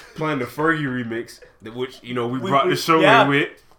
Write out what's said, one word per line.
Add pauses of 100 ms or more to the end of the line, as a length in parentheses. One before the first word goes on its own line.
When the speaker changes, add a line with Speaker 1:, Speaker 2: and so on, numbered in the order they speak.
(160)
Speaker 1:
playing
the
Fergie
remix, (220)
that,
which,
you
know,
we
Speaker 2:
We,
Speaker 1:
brought
Speaker 2:
we,
Speaker 1:
the
show
Speaker 2:
yeah.
Speaker 1:
in
with. (300)